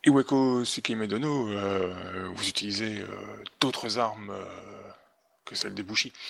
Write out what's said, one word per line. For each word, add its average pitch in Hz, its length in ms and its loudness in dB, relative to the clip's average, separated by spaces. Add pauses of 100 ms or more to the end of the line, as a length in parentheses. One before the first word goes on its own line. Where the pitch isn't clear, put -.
Iwako 135 600 6
Sukemedono, 117 840 0
euh, 92 840 -2
vous - 140 -2
utilisez, 104 540 -4
euh, 101 420 -10 (160)
d'autres 120 380 0
armes, 107 320 0
euh, 95 600 -12 (540)
que - 100 -14
celles 98 200 -4
des 98 100 -6
Bushi. 107 280 -2 (180)